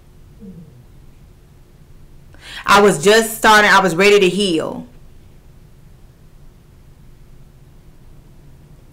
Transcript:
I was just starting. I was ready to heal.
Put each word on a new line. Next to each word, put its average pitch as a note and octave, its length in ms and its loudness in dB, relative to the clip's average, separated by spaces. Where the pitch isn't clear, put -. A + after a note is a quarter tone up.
I G3+ 160 2
was G3 200 0
just A3 360 0
starting. G#3 340 2
I F#3+ 80 4
was F#3 160 -2
ready G3+ 240 2
to F#3+ 80 2
heal. F3+ 580 -4